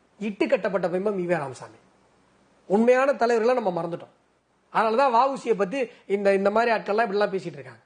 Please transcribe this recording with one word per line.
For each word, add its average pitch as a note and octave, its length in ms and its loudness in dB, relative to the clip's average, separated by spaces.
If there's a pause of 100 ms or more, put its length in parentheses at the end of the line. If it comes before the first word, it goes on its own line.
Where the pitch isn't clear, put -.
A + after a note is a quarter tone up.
(200)
இட்டு G#3+ 280 -4
கட்டப்பட்ட F#3+ 400 -2
பிம்பம் F#3+ 320 -4
ஈவே F3 180 -2
ராமசாமி. C3 380 -12 (920)
உண்மையான B3+ 480 4
தலைவர்களை A#3 480 2
நம்ம F3 220 -2
மறந்துட்டோம். E3+ 300 -10 (600)
அதனாலதான் A3+ 420 2
வ C4 160 4
உ C4 40 -6
சியை G#3+ 200 -2
பத்தி G3+ 340 -2 (160)
இந்த, G3 280 2
இந்த G3 180 2
மாதிரி A3+ 260 2
ஆட்கள்லாம் G#3 280 0
இப்படிலாம் G3+ 300 -2
பேசிட்டு E3 240 -8
இருக்காங்க. B2 260 -20